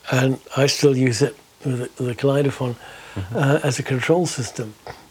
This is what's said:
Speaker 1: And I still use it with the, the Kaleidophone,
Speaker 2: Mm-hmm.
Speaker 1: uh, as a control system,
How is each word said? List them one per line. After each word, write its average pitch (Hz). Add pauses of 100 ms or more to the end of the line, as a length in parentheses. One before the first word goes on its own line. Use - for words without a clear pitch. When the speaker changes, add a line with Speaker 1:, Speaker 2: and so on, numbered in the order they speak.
(120)
Speaker 1:
And 131 (160)
I 139
still 139
use 127
it 135 (280)
with 127
the, 135
the 123
Kaleidophone, 139 (400)
Speaker 2:
Mm-hmm. 98
Speaker 1:
uh, 147
as 135
a 131
control 160
system, 113 (360)